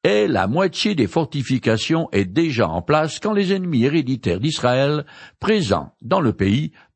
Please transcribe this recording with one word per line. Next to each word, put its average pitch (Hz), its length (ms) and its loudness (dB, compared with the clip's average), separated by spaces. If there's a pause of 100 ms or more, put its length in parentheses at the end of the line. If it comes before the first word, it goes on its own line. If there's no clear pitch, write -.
et 202 240 2
la 98 200 0
moitié 190 480 0
des 127 100 2
fortifications 135 1040 -2
est 98 140 0
déjà 113 420 0
en 82 140 -2
place 156 380 0
quand 214 140 -2
les 196 200 0
ennemis 170 300 0
héréditaires 127 560 0
d'Israël 139 640 0 (340)
présents 113 600 0
dans 175 200 0
le 117 120 2
pays 113 380 0 (240)